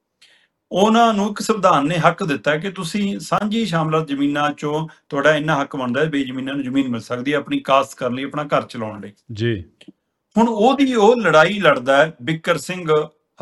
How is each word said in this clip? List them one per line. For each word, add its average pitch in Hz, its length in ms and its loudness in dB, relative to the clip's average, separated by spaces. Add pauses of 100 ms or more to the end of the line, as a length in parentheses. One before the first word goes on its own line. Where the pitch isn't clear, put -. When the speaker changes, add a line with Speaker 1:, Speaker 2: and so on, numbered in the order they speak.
(720)
Speaker 1:
ਉਹਨਾਂ 220 420 4
ਨੂੰ 202 160 -2
ਇੱਕ 202 100 -8
ਸੰਵਿਧਾਨ 180 460 2
ਨੇ 165 120 -2
ਹੱਕ 165 260 2
ਦਿੱਤਾ 147 320 -2
ਕਿ 190 140 -6
ਤੁਸੀਂ 196 480 -4
ਸਾਂਝੀ 208 480 -2
ਸ਼ਾਮਲਾਤ 160 420 -2
ਜ਼ਮੀਨਾਂ 143 420 -2
'ਚੋਂ 151 380 -4 (200)
ਤੁਹਾਡਾ 147 280 0
ਇੰਨਾ 147 260 0
ਹੱਕ 139 140 -8
ਬਣਦਾ 127 240 -2
ਹੈ, 156 60 2
ਬੇਜ਼ਮੀਨਾਂ 135 480 -4
ਨੂੰ 139 100 -6
ਜ਼ਮੀਨ 131 240 -2
ਮਿਲ 113 120 -4
ਸਕਦੀ 123 320 -6
ਹੈ 151 40 0
ਆਪਣੀ 143 220 -4
ਕਾਸ਼ਤ 135 360 0
ਕਰਨ 123 200 -4
ਲਈ, 131 100 -6
ਆਪਣਾ 143 200 -6
ਘਰ 143 180 -2
ਚਲਾਉਣ 107 380 -10
ਲਈ। 101 120 -16 (200)
Speaker 2:
ਜੀ। 107 320 -2 (720)
Speaker 1:
ਹੁਣ 233 100 6
ਉਹਦੀ 254 460 2
ਉਹ 226 220 6
ਲੜਾਈ 180 440 4
ਲੜਦਾ 139 360 4
ਹੈ 160 260 2
ਬਿੱਕਰ 160 360 -2
ਸਿੰਘ 160 500 -2 (340)